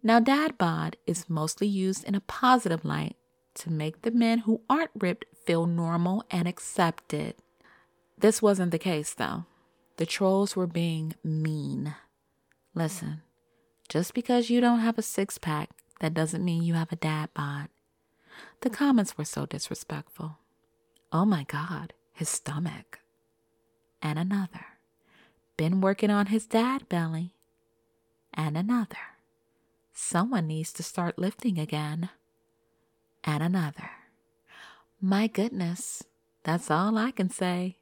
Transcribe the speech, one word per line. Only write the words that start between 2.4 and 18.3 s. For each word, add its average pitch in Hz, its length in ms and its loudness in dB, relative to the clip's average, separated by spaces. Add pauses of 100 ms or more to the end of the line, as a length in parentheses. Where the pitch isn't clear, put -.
light 151 300 -4 (400)
to - 160 -8
make 156 300 -4
the 233 100 -2
men 233 280 4
who 220 300 2
aren't 311 240 2
ripped 190 320 -2 (200)
feel 170 200 2
normal 170 640 0
and 175 180 0
accepted. - 880 -2 (840)
This 214 240 4
wasn't 190 300 4
the 170 60 -2
case, 160 360 -2
though. - 320 -4 (520)
The 165 80 0
trolls 196 500 2
were 180 120 0
being 165 560 -2
mean. 151 720 -2 (800)
Listen, 156 480 -4 (640)
just 170 260 -2
because 240 380 2
you 240 100 6
don't 240 200 6
have 226 180 2
a - 20 -4
six-pack, - 680 -4 (300)
that 160 120 0
doesn't 165 320 0
mean 170 180 2
you 170 100 2
have 165 180 0
a 170 60 -6
dad 156 360 -4
bod. 143 360 -6 (880)